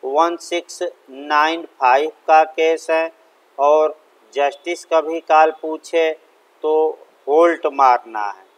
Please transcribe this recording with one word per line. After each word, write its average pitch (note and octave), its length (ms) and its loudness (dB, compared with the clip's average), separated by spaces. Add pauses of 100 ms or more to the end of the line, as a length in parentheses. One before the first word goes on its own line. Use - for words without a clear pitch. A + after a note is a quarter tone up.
वन D#3+ 340 -2
सिक्स - 460 -10 (260)
नाइन D3+ 520 -2
फ़ाइव C#3 500 0 (160)
का D#3+ 160 6
केस D#3+ 460 -2
है। E3 220 -2 (480)
और D3+ 420 2 (320)
जस्टिस C#3+ 520 -6
कभी D#3+ 340 -2
काल D#3 320 4
पूछे D#3+ 600 -4 (500)
तो D#3 380 -2 (280)
होल्ट D#3+ 380 2
मारना B2 640 0
है। F#2+ 180 -14 (120)